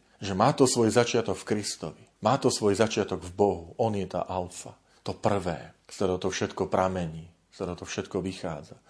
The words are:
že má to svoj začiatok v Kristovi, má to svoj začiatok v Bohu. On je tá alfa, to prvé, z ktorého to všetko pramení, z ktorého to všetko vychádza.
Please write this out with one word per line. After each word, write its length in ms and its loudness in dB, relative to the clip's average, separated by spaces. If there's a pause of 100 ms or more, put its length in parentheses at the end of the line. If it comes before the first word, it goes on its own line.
(200)
že 160 -4
má 160 6
to 160 6
svoj 240 4
začiatok 480 2
v 160 -14
Kristovi, 480 -8 (180)
má 160 4
to 140 4
svoj 260 2
začiatok 400 0
v 160 -12
Bohu. 320 2 (140)
On 100 2
je 160 -4
tá 160 -4
alfa, 560 -8 (240)
to 140 -6
prvé, 580 -2 (160)
z 80 -16
ktorého 240 0
to 80 0
všetko 400 -4
pramení, 560 -2 (240)
z 80 -20
ktorého 220 -6
to 80 -12
všetko 340 -4
vychádza. 560 -10 (120)